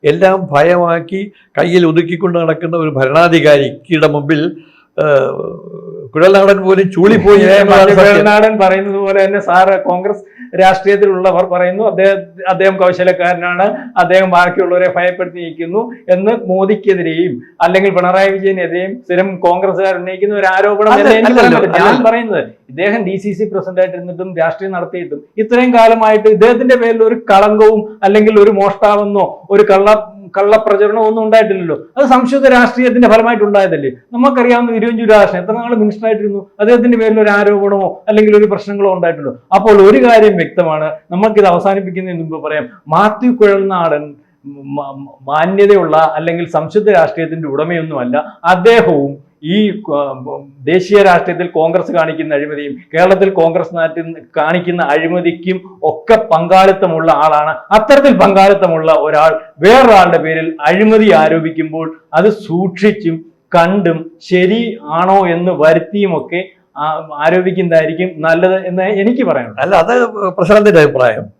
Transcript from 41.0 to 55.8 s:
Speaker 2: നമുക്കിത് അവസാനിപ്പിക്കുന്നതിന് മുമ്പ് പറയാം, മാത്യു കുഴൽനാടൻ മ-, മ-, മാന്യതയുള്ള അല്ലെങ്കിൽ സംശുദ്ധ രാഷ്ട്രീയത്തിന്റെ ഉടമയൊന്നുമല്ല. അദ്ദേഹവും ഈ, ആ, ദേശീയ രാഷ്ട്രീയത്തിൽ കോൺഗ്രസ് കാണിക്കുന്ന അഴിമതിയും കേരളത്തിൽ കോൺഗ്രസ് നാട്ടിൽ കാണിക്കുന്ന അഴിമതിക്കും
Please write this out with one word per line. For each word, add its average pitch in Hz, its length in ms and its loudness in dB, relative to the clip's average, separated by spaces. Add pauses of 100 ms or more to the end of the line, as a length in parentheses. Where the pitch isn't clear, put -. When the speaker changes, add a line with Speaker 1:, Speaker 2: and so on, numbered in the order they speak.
Speaker 2:
നമുക്കിത് 202 340 0
അവസാനിപ്പിക്കുന്നതിന് 185 760 -2
മുമ്പ് 156 280 -10
പറയാം, 151 200 -6 (200)
മാത്യു 208 420 0
കുഴൽനാടൻ 185 840 0 (320)
മ-, 143 80 -18 (100)
മ-, 139 440 -12 (140)
മാന്യതയുള്ള 160 960 2
അല്ലെങ്കിൽ 170 320 -6
സംശുദ്ധ 180 420 -2
രാഷ്ട്രീയത്തിന്റെ 160 580 -2
ഉടമയൊന്നുമല്ല. 151 960 -6
അദ്ദേഹവും 175 720 0 (260)
ഈ, 202 280 -2
ആ, 143 540 -8 (360)
ദേശീയ 180 420 0
രാഷ്ട്രീയത്തിൽ 175 440 0
കോൺഗ്രസ് 165 460 -4
കാണിക്കുന്ന 160 420 -4
അഴിമതിയും 143 420 -8 (180)
കേരളത്തിൽ 190 360 2
കോൺഗ്രസ് 170 460 -2
നാട്ടിൽ 165 380 -6 (220)
കാണിക്കുന്ന 170 460 -2
അഴിമതിക്കും 170 1000 -4